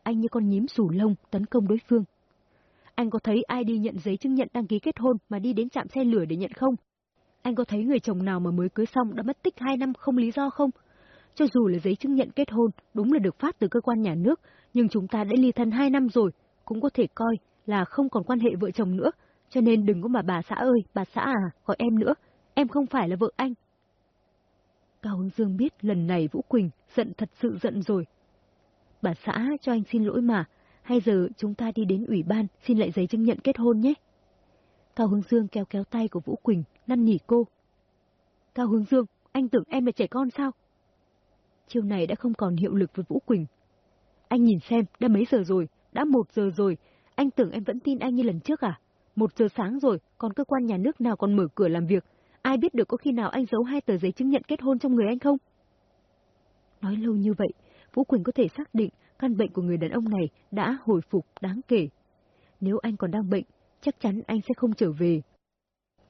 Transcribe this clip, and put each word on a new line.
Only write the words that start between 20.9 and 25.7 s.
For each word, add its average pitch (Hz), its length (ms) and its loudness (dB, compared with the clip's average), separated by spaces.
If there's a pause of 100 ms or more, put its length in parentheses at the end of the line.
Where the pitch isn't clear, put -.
bà 190 100 -2 (100)
xã 214 60 -4
à", 202 300 -2 (140)
gọi - 140 -2
em 226 200 2
nữa. 226 160 2 (400)
Em 277 140 2
không 285 180 0
phải 240 220 -2
là 180 80 -2
vợ 202 200 0
anh. 254 180 -4 (1500)
Cao 208 140 -4
Hướng 185 200 -2
Dương 202 200 0
biết 240 280 -2